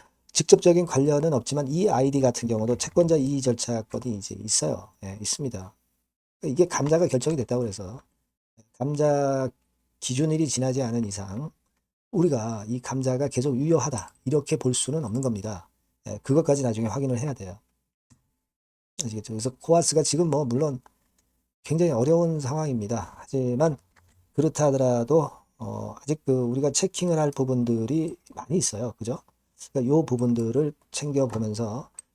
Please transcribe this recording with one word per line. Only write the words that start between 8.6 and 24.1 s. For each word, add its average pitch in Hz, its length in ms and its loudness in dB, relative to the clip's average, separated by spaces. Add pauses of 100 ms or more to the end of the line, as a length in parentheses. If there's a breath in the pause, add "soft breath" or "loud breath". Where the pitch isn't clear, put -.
감자 143 720 2 (480)
기준일이 156 480 0
지나지 131 360 -2
않은 117 220 -2
이상 101 460 -8 (600)
우리가 117 560 0
이 123 120 -4
감자가 131 480 -2
계속 131 280 0
유효하다 143 580 0 (100)
이렇게 147 320 0
볼 127 160 0
수는 147 320 -2
없는 110 160 -4
겁니다. 107 480 -4 (380)
예, 101 160 -8
그것까지 143 400 2
나중에 113 240 0
확인을 127 320 -2
해야 139 160 -4
돼요. 95 240 -12 (1500)
아시겠죠? 110 280 -8
그래서 110 180 -4 (100)
코아스가 160 420 2
지금 160 280 0
뭐 143 140 0
물론 131 360 -2 (840)
굉장히 165 260 2
어려운 160 500 2
상황입니다. 123 760 -4
하지만 131 580 0 (580)